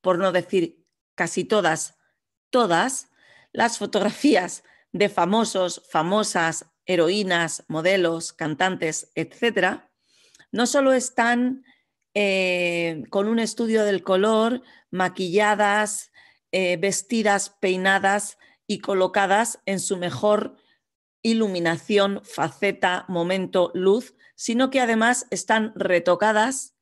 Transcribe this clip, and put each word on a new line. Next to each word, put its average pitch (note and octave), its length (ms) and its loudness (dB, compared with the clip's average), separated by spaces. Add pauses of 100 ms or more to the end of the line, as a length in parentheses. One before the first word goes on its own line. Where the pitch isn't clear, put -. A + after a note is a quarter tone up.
por F3+ 180 0
no F#3+ 120 0
decir F3 560 -2 (300)
casi F3+ 260 -2
todas, F3 540 0 (540)
todas F#3+ 580 0 (440)
las - 260 -2
fotografías G3+ 840 0 (300)
de F#3+ 160 2
famosos, F#3+ 840 0
famosas, F3 760 0 (200)
heroínas, F3 840 0
modelos, E3 640 0
cantantes, D#3+ 840 -4
etcétera, F#3 760 -2 (600)
no A3+ 140 0
solo C4+ 260 2
están, A#3+ 720 0 (500)
eh, F3+ 920 -2
con G3+ 180 -2
un A3+ 120 0
estudio A3 460 0
del G3 180 0
color, A3 600 2 (280)
maquilladas, G3+ 1200 0 (400)
eh, F3+ 240 0
vestidas, G3 760 -2 (100)
peinadas G3 760 0 (300)
y G3+ 140 -4
colocadas G3 840 0
en G3 160 -4
su G3 160 -4
mejor G#3 600 -2 (680)
iluminación, G3 1000 0
faceta, F3+ 840 -2
momento, F3+ 680 0
luz, F#3+ 400 0 (200)
sino B3 360 -2
que C4+ 100 0
además A#3 500 2
están A3 440 -2
retocadas G#3 1080 0